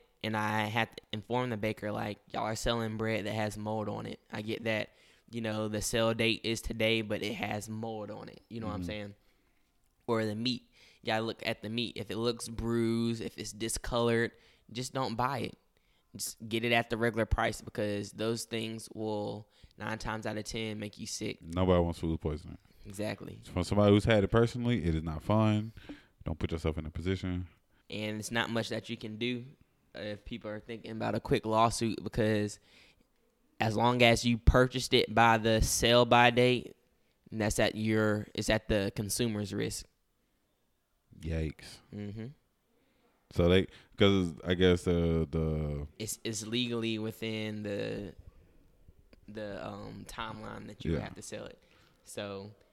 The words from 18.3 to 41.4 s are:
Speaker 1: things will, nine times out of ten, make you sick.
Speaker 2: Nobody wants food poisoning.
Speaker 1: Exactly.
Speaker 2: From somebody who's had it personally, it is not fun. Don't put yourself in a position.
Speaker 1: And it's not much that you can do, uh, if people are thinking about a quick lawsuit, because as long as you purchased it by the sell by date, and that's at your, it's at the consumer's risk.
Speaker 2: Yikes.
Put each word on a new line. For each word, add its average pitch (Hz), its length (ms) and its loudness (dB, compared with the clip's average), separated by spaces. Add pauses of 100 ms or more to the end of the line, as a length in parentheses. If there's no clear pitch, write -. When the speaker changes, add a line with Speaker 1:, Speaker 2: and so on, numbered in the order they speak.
Speaker 1:
things 113 480 -8
will, 107 540 -6 (300)
nine 107 200 -6
times 110 280 -6
out 110 120 -4
of 107 80 -6
ten, 110 340 -6
make 104 180 -10
you 117 100 -10
sick. - 340 -6
Speaker 2:
Nobody 90 400 4
wants 85 180 0
food 82 220 -2
poisoning. 78 360 -6 (280)
Speaker 1:
Exactly. 104 540 -10 (140)
Speaker 2:
From 90 100 0
somebody 101 280 6
who's 104 140 8
had 110 180 6
it 95 60 0
personally, 117 560 2
it 82 100 4
is 78 80 0
not 78 200 -6
fun. 107 500 2 (500)
Don't 80 160 -6
put 82 140 -4
yourself 78 240 -2
in 78 80 -6
a 78 60 -6
position. 90 560 -2 (420)
Speaker 1:
And 107 300 -6
it's 107 120 -10
not 117 180 -2
much 113 200 -2
that 110 200 -6
you 117 80 -8
can 107 200 -12
do, 120 260 -4 (520)
uh, - 60 -12
if 104 240 -10
people 110 240 -10
are 107 100 -8
thinking 113 320 -12
about 110 240 -2
a - 40 0
quick - 260 0
lawsuit, 113 580 2
because 107 560 0 (1000)
as 110 160 0
long 120 260 4
as 117 240 8
you 120 120 4
purchased 127 560 6
it 113 200 4
by 113 240 8
the 110 240 4
sell 120 440 6
by 120 240 8
date, 123 460 2 (560)
and 110 100 -4
that's 107 180 0
at 110 160 2
your, 107 580 2
it's 110 160 -4
at 110 180 2
the 101 280 2
consumer's 104 580 -2
risk. 110 320 -4 (1400)
Speaker 2:
Yikes. 80 560 -4 (180)